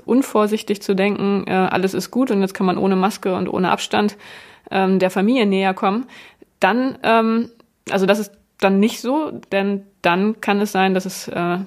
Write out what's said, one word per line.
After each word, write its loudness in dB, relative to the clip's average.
unvorsichtig 0
zu 0
denken, 0
äh, -6
alles 0
ist -6
gut 0
und 0
jetzt -2
kann 0
man 0
ohne 0
Maske -2
und -4
ohne 0
Abstand, -2
ähm, 2
der 2
Familie 2
näher 2
kommen. -2
Dann, 0
ähm, 2
also 0
das 4
ist -8
dann 2
nicht 2
so, -2
denn -2
dann 0
kann 0
es -2
sein, 2
dass -2
es, -12
äh, -4